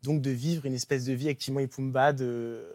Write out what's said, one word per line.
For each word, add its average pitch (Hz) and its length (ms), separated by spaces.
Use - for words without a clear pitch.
Donc, 147 180
de 135 80
vivre 143 340
une 131 100
espèce 127 320
de 135 60
vie 127 140
avec 143 120
Timon 139 200
et 139 80
Pumba, 135 460
de, 117 520